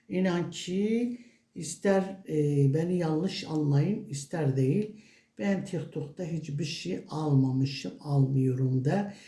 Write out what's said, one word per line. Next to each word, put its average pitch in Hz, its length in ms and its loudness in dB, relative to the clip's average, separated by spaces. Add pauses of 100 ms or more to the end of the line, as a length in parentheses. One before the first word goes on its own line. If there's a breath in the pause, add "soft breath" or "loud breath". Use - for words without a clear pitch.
İnan 180 420 0
ki 226 640 -2 (380 loud breath)
ister, 190 720 -2
e, 147 440 4
beni 175 240 2
yanlış 165 500 0
anlayın, 156 580 2
ister 139 520 -2
değil. 160 380 0 (440 loud breath)
Ben 196 260 0
TikTok'ta 156 580 -8
hiçbir 160 420 -4
şey - 440 -6
almamışım, 139 920 2
almıyorum 131 840 2
da. 202 280 0 (140 loud breath)